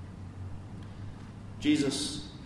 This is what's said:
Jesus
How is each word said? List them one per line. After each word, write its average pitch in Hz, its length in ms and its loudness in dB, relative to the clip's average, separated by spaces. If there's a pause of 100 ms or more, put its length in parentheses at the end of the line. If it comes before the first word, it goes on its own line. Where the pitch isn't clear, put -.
(1600)
Jesus 143 720 4 (180)